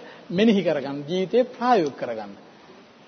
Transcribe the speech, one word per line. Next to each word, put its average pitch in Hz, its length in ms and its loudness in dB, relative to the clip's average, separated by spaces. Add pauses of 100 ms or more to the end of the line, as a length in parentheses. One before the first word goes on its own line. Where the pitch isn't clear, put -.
(280)
මෙනෙහි 202 360 4
කරගන්න, 143 340 -2 (100)
ජීවිතේ 185 380 2
ප්‍රායෝගික 233 520 0
කරගන්න. 110 340 -8 (760)